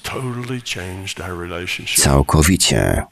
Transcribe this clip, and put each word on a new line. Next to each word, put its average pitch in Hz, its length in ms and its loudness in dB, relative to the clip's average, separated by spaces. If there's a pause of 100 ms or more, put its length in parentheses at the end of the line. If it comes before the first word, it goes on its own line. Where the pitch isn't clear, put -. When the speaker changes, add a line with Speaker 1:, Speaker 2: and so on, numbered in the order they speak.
Speaker 1:
totally 123 580 -8 (140)
changed 92 440 -10 (100)
our 87 100 -8 (100)
relationship. - 540 -4
Speaker 2:
Całkowicie. 71 1080 4